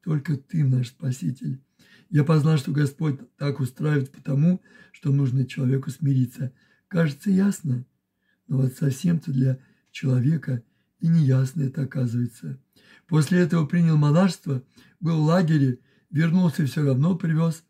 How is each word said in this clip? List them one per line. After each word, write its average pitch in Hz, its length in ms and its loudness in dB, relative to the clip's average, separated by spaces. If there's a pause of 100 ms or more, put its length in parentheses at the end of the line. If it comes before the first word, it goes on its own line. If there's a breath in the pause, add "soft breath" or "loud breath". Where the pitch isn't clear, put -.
Только 156 340 -2
Ты 151 280 -4
наш 127 240 0
Спаситель». 135 720 -8 (480 soft breath)
Я 147 140 2
познал, 156 340 2
что - 140 -4
Господь 147 480 -2 (160)
так 143 240 -6
устраивает 143 500 -2
потому, 156 500 0 (320 loud breath)
что 143 200 -4
нужно 135 340 0
человеку 135 440 -2
смириться. 131 640 -2 (360 soft breath)
Кажется, 165 420 -2
ясно, 185 560 0 (600)
но 135 120 -2
вот 135 160 0
совсем-то 156 580 -2
для 131 260 0 (320 soft breath)
человека 131 720 -2 (380)
и 165 80 0
неясно 135 540 2
это 135 200 -4
оказывается. 123 800 -6 (460 soft breath)
После 156 340 2
этого 165 260 2
принял 165 300 2
монашество, 147 680 2 (380 soft breath)
был 160 220 0
в 151 40 2
лагере, 156 520 2 (320 soft breath)
вернулся 170 520 2
и 139 40 0
всё 147 180 -2
равно 143 320 2
привёз 160 540 -2